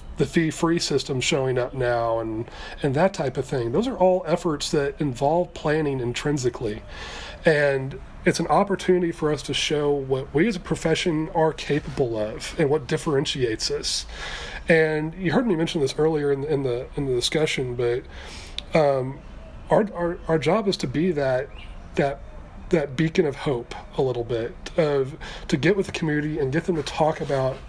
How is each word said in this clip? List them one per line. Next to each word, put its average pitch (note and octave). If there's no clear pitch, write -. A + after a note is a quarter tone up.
the D#3
fee-free E3
system C#3
showing C3
up B2
now A#2+
and, A2+
and C#3
that F3+
type C3+
of C#3
thing. A#2+
Those G#3+
are B3+
all F#3
efforts D#3+
that C#3+
involve D3+
planning D3+
intrinsically. A#2+
And C#3+
it's F3
an E3+
opportunity F3+
for D3+
us C#3+
to C#3+
show D3
what C3+
we E3
as A3+
a F3+
profession D#3+
are D#3+
capable C#3
of G#2+
and D#3
what C#3+
differentiates C3+
us. -
And D#3
you F#3
heard C4
me G3
mention E3
this C3
earlier D3+
in, C#3
in C#3+
the, B2+
in D3
the C3
discussion, C3
but, A#2+
um, C#3
our, G3+
our, F3
our E3
job F#3+
is F3
to E3
be D3+
that, C3+
that, C#3
that D3
beacon D#3+
of C3+
hope B2
a -
little B2
bit, A#2
of, C#3+
to E3
get D#3
with G3
the -
community D3+
and C3+
get E3
them F3
to D3
talk D#3
about C3+